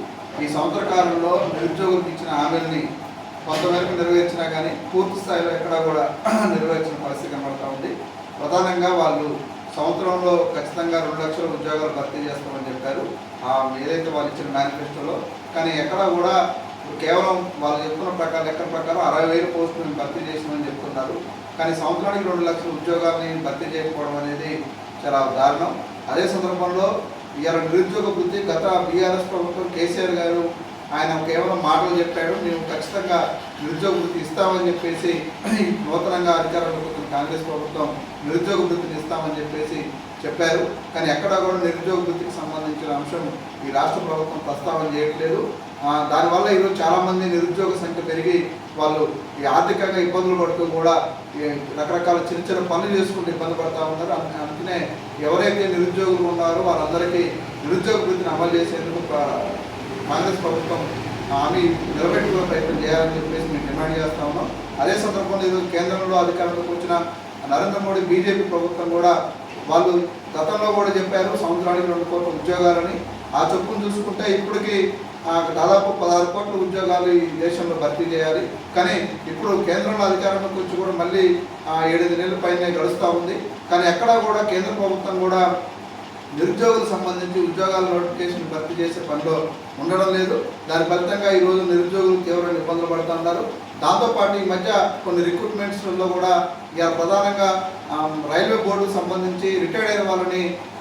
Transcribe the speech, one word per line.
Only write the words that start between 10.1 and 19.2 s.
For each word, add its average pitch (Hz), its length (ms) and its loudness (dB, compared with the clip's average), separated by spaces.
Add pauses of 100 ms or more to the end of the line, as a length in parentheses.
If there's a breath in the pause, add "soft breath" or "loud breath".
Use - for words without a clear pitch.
ఖచ్చితంగా 165 460 -2
రెండు 156 260 -4
లక్షల 160 180 -4
ఉద్యోగాలు 151 520 -2
భర్తీ 139 220 -6
చేస్తామని 143 500 -6
చెప్పారు, 131 400 -4 (360)
ఆ, 131 380 0
ఏదైతే 160 280 -2
వాళ్ళు 143 220 -2
ఇచ్చిన 139 260 -4
మేనిఫెస్టోలో. 143 640 -4 (320)
కానీ 165 240 0
ఎక్కడా 190 300 2
కూడా 175 460 4 (460)
కేవలం 180 580 2
వాళ్ళు 151 260 0
చెప్తున్న 156 260 -4
ప్రకారం, 165 360 0
లెక్కల 160 180 -2
ప్రకారం 165 360 -2
అరవై 160 260 4